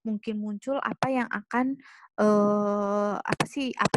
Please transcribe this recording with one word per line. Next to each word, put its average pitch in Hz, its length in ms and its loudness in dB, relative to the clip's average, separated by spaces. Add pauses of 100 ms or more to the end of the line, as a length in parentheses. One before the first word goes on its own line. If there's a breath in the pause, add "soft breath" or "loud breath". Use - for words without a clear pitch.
mungkin 214 400 -4
muncul, 214 400 -4
apa 254 320 -2
yang 247 160 0
akan, 254 480 -2 (400 loud breath)
eee, 208 1040 2
apa - 240 -2
sih, 269 320 -4
apa - 200 2